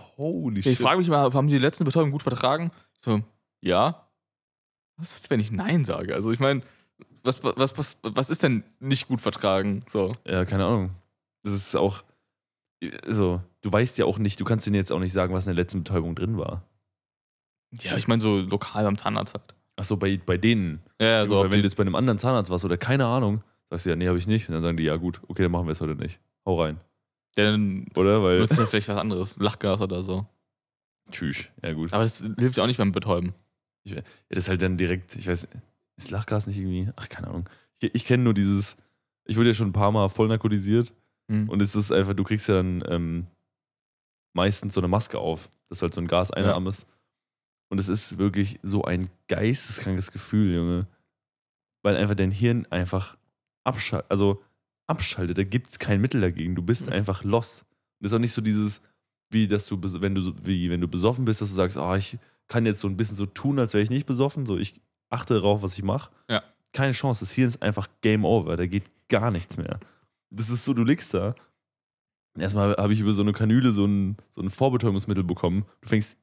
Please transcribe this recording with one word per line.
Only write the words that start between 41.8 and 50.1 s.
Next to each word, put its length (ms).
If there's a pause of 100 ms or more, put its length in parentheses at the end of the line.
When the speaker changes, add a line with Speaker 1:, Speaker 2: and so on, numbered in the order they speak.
Speaker 1:
einfach, 220
du 100
kriegst 240
ja 80
dann, 320
ähm, 400 (1080)
meistens 400
so 80
eine 60
Maske 320
auf, 300 (200)
dass 100
du 40
halt 100
so 80
ein 60
Gas 220
Speaker 2:
Ja. 60
Speaker 1:
einatmest. 500 (840)
Und 100
es 100
ist 280
wirklich 460
so 200
ein 260 (180)
geisteskrankes 840